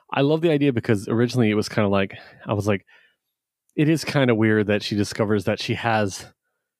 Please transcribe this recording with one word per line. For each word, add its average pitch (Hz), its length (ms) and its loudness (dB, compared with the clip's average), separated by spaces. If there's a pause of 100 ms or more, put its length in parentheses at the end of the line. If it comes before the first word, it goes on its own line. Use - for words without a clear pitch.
(100)
I 135 120 0
love 156 180 2
the 165 100 2
idea 143 220 2
because 113 360 0
originally 117 420 2
it 107 60 2
was 107 120 -2
kinda 104 220 0
like, 98 260 0 (300)
I 120 80 -2
was 101 120 -2
like, 101 200 -2 (920)
it 151 140 2
is 156 120 0
kinda 127 320 0
weird 107 340 2
that 104 140 0
she - 140 -4
discovers 104 480 -2
that 107 160 -2
she 113 140 -4
has 107 500 -2 (560)